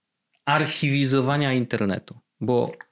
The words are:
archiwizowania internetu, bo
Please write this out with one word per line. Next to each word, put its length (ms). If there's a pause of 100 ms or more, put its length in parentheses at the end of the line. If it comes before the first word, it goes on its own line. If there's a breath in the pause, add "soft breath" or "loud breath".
(440)
archiwizowania 1080
internetu, 680 (220)
bo 320 (200)